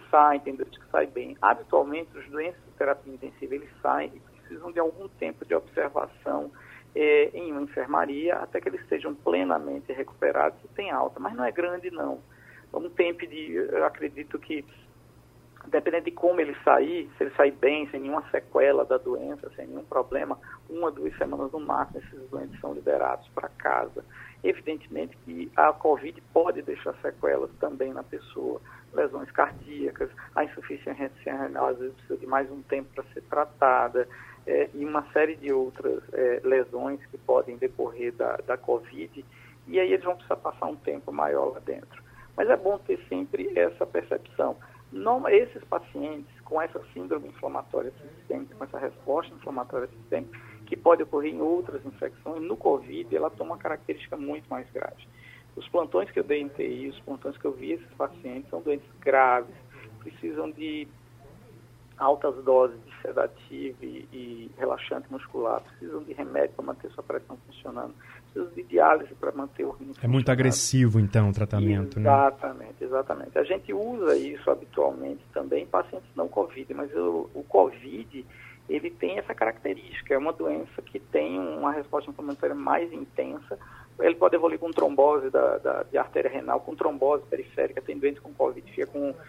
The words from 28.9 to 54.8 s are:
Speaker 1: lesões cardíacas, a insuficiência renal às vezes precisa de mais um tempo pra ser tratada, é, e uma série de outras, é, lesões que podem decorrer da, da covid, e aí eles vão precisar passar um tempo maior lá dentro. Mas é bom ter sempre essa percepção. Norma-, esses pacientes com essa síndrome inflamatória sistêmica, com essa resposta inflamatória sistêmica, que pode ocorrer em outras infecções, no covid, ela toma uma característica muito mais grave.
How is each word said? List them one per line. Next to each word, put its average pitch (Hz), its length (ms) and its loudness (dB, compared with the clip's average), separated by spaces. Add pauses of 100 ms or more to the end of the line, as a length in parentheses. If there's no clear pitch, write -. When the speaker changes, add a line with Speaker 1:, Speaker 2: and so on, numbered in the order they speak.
Speaker 1:
lesões 139 380 -2
cardíacas, 139 800 -2 (240)
a 151 100 2
insuficiência 139 880 -8
renal 135 360 -4
às 127 100 -2
vezes 127 160 -8
precisa - 240 -10
de - 80 -14
mais 135 240 0
um 143 120 -12
tempo 135 320 -6
pra 131 100 -10 (100)
ser - 80 -12
tratada, 127 840 2 (400)
é, 143 280 2
e 143 100 -6
uma 151 280 -4
série 156 240 4
de 143 160 -4
outras, 131 500 0 (100)
é, 123 320 2
lesões 131 640 0
que - 100 -14
podem 127 400 2
decorrer 123 560 -4
da, 120 240 -2 (100)
da 127 120 -2
covid, 131 640 -6 (420)
e 185 140 2
aí 185 100 2
eles 185 140 2
vão 180 120 -2
precisar - 200 -4
passar - 300 -6
um 147 100 -6
tempo 71 340 -6
maior 71 440 2
lá - 60 -12
dentro. - 460 -12 (280)
Mas - 140 2
é - 80 6
bom 392 220 0
ter - 300 -4
sempre - 500 -4
essa 85 260 2
percepção. - 720 -2 (360)
Norma-, 226 400 0
esses 226 320 4
pacientes 147 680 -6 (120)
com 156 180 -2
essa 165 180 -6 (140)
síndrome 170 340 -6
inflamatória 131 720 -6
sistêmica, - 540 -10
com - 80 -14
essa 135 160 -10
resposta 135 560 -4
inflamatória 127 540 -6
sistêmica, - 500 -6 (260)
que - 120 -6
pode - 260 6
ocorrer 151 320 -2
em 160 60 -6
outras 165 440 0
infecções, 151 560 -8
no 170 160 -4
covid, 151 580 0
ela 156 140 0
toma 165 220 -8
uma 170 80 -8
característica 156 580 -6
muito 147 320 -8
mais 127 220 -8
grave. - 360 -10 (500)